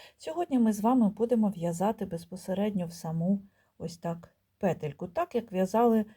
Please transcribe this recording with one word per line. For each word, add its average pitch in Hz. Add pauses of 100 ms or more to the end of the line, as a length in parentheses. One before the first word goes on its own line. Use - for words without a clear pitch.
(160)
Сьогодні 320
ми 226
з 202
вами 226
будемо 220
в'язати 185
безпосередньо 185
в 170
саму 175 (360)
ось 170
так 170 (240)
петельку, 165
так 339
як 233
в'язали 220 (120)